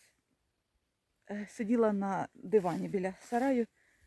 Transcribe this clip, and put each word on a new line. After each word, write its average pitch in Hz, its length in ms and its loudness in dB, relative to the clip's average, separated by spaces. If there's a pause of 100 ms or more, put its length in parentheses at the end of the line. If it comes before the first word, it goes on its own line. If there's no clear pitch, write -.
(1300)
Е, 208 200 -6
сиділа 226 440 2
на 196 400 -2
дивані 185 540 0
біля 185 340 -2
сараю. 240 460 0 (400)